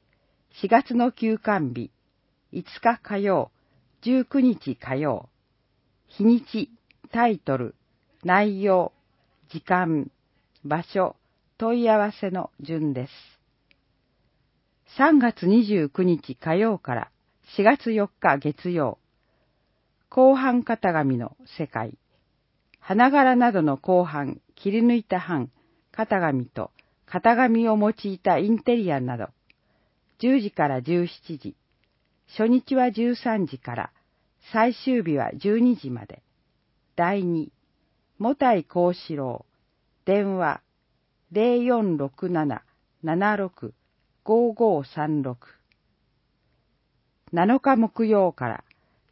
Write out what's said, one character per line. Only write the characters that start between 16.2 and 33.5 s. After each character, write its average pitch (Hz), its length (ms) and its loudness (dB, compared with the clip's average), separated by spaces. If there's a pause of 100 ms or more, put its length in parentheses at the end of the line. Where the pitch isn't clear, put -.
火 160 220 -4
曜 208 220 0
か 123 180 -6
ら - 140 -8 (460)
四 202 60 0
月 233 300 2
四 208 160 0
日 143 300 0
月 151 320 -6
曜。 151 280 -4 (1080)
後 262 260 6
半 262 280 0
型 214 300 -2
紙 139 240 0
の 117 200 -8 (220)
世 156 100 -6
界。 113 300 -10 (800)
花 247 300 2
柄 262 260 4
な 240 160 2
ど 185 100 0
の 143 140 0
後 180 280 2
半、 147 360 -8 (160)
切 196 160 -4
り 226 80 0
抜 240 140 4
い 226 100 -2
た 185 160 -4
版、 160 300 -4 (420)
型 214 280 -2
紙 135 260 -2
と、 - 260 -12 (340)
型 226 300 2
紙 233 320 2
を 214 80 4
用 208 140 2
い 196 280 -8
た 175 200 2
イ 190 100 0
ン 226 100 2
テ 240 180 0
リ 190 160 -2
ア 135 80 -2
な 123 160 -6
ど。 110 120 -10 (920)
十 254 220 2
時 202 100 -6
か 151 180 -2
ら 131 140 -4
十 175 240 -2
七 - 320 -16
時。 - 160 -16 (800)
初 220 120 0
日 254 260 0
は 247 160 2
十 233 240 -2
三 220 320 -4
時 135 120 -12